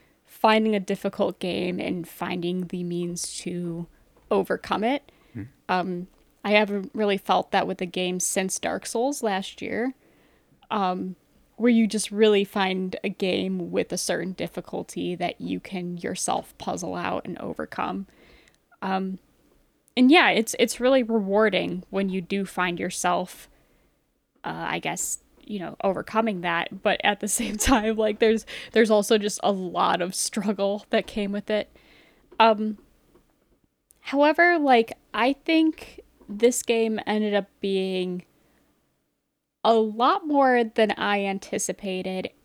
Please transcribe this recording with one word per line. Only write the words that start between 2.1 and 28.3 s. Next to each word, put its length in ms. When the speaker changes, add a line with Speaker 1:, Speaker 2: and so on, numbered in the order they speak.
Speaker 1:
the 180
means 540
to 480
overcome 540
it. 260
Speaker 2:
Hmm. 100
Speaker 1:
Um, 380
I 60
haven't 440
really 240
felt 320
that 160
with 140
a 60
game 340
since 400
Dark 260
Souls 340
last 400
year, 340
um, 460
where 160
you 160
just 240
really 320
find 580
a 60
game 640
with 200
a 60
certain 340
difficulty 840
that 240
you 180
can 380
yourself 640
puzzle 360
out 300
and 140
overcome. 680
Um, 380
and 120
yeah, 220
it's, 300
it's 180
really 240
rewarding 880
when 200
you 100
do 240
find 340
yourself, 680
uh, 240
I 100
guess, 400
you 160
know, 240
overcoming 600
that. 380
But 220
at 160
the 100
<laughs> 0
same 280
time, 400
like, 240
there's, 260